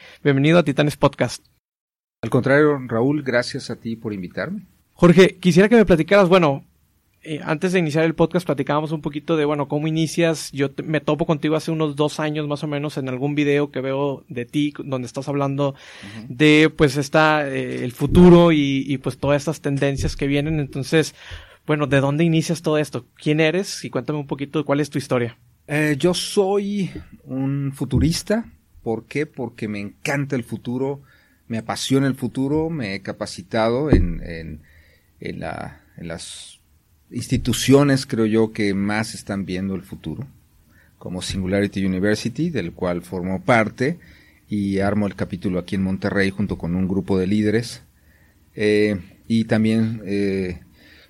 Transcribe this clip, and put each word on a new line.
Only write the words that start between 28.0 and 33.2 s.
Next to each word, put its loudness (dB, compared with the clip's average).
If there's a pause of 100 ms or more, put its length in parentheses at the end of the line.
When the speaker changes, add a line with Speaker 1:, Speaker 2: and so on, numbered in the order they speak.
Speaker 2:
¿Por -6
qué? -4
Porque -8
me -8
encanta -4
el -2
futuro, -6 (460)
me -6
apasiona 0
el 0
futuro, -2
me -6
he -8
capacitado -2